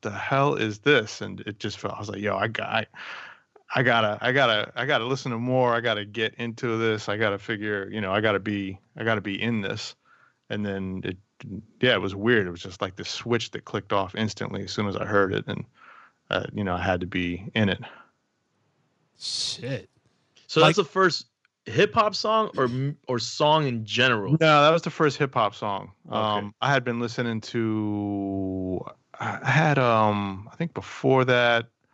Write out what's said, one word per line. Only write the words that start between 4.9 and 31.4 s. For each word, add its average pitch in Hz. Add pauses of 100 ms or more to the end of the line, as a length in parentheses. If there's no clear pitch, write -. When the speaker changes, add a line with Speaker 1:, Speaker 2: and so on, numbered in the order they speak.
Speaker 1:
listen 131
to 113
more. 123
I 117
gotta 110
get 110
into 117
this. 110
I 104
gotta 104
figure, 104
you 107
know, 95
I 104
gotta 104
be, 98 (180)
I 113
gotta 110
be 98
in 110
this." 104 (540)
And 104
then 95
it, 92 (640)
yeah, 127
it 95
was 98
weird. 104
It 87
was 85
just 92
like 95
the 101
switch -
that -
clicked -
off 95
instantly 104
as 90
soon 104
as 95
I -
heard 101
it. 104
And, - (680)
uh, 98
you 104
know, 90
I 90
had 92
to 90
be 90
in 107
it. 90 (1400)
Speaker 2:
Shit. - (580)
Speaker 3:
So 160
Speaker 2:
Like 156
Speaker 3:
that's 185
the -
first 185 (400)
hip 165
hop 208
song 220
or 131
m-, 135 (100)
or 123
song 151
in 113
general? 113
Speaker 1:
No, 151
that 156
was 165
the 175
first 151
hip 135
hop 110
song. 98 (160)
Speaker 3:
Okay. 113
Speaker 1:
Um, 104
I 131
had 131
been 117
listening 117
to, 101 (340)
I 107 (100)
had, 147
um, 104
I -
think 165
before 131
that, 120 (260)